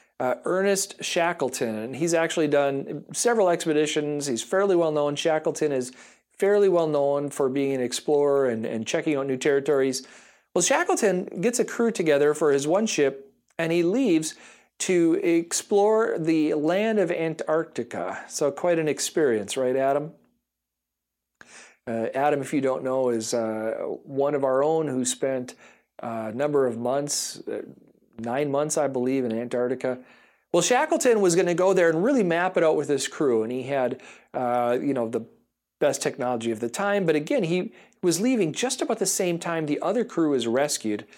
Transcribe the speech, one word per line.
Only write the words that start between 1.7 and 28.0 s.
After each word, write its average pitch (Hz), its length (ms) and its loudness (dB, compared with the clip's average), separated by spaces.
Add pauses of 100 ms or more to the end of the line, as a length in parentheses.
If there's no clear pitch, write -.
and 117 200 -8
he's 165 200 0
actually 165 320 0
done 143 680 0
several 226 360 2
expeditions. 151 760 0
He's 117 160 -2
fairly 190 340 2
well 170 160 2
known. 147 240 0
Shackleton 156 560 0
is 127 200 -2 (480)
fairly 202 300 4
well 170 180 4
known 143 420 0
for 135 200 0
being 139 240 0
an 131 80 -2
explorer 139 680 2
and, 110 160 -2
and 113 220 -6
checking 156 280 0
out 139 120 -2
new 135 100 -2
territories. 139 640 2 (540)
Well, 180 80 2
Shackleton 262 600 2 (140)
gets 240 200 0
a 220 60 2
crew 233 260 0
together 151 420 4
for 151 180 2
his 139 160 2
one 202 200 2
ship, 139 440 0 (280)
and 165 120 -2
he 175 120 2
leaves 175 500 2 (460)
to 170 420 2
explore 202 960 2
the 160 380 0
land 196 420 0
of 175 140 2
Antarctica. 156 1160 -4
So 147 220 -2
quite 165 300 0
an 156 80 0
experience, 135 680 0
right, 127 200 0
Adam? 139 380 0 (1700)
Uh, 113 300 -4
Adam, 143 260 2
if 131 140 -10
you 139 60 0
don't 131 220 0
know, 131 260 0
is, 113 260 -2
uh, 110 380 -2 (300)
one 143 300 -2
of 139 100 -2
our 131 200 2
own 160 240 0
who 127 180 -2
spent, 127 480 -4 (480)
uh, 113 320 -8
a - 20 -10
number 143 300 2
of 113 140 -2
months, 139 680 -4
uh, 110 140 -6 (560)